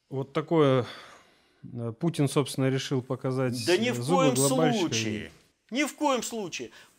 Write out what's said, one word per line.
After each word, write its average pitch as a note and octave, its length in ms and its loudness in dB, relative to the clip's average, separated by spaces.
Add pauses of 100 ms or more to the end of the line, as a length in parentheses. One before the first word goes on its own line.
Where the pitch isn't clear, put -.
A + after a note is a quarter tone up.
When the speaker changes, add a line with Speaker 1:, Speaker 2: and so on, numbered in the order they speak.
Speaker 1:
Вот C3+ 240 -6
такое, C#3+ 520 4 (800)
э, A#2 300 -8
Путин, D3+ 340 0
собственно, C3+ 420 0
решил C3 320 -2
показать B2+ 640 -4
Speaker 2:
Да F3+ 120 2
ни A#3+ 140 0
в A#3+ 100 -4
Speaker 1:
зубы - 220 2
Speaker 2:
коем B3+ 120 4
Speaker 1:
глобальщика B3+ 440 2
Speaker 2:
случае. A2 520 -2 (380)
Speaker 1:
и - 40 -14
Speaker 2:
Ни C4+ 120 0
в - 100 -8
коем C4+ 260 0
случае. F3+ 500 -8 (280)